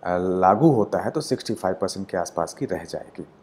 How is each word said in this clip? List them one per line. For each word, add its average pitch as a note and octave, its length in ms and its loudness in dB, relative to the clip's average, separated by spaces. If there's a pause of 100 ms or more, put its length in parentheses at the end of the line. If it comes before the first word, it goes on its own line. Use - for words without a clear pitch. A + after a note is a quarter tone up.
अ, F2+ 140 0
लागू F#2 520 4
होता G#2 300 2
है F#2+ 100 -2
तो D#3 120 -4
सिक्सटी B2 320 -4
फ़ाइव F#2 280 -2
परसेंट G2 280 -6
के F#2+ 80 -4
आसपास E2 360 -4
की - 120 -8
रह E2+ 180 -6
जाएगी D#2+ 420 -12 (160)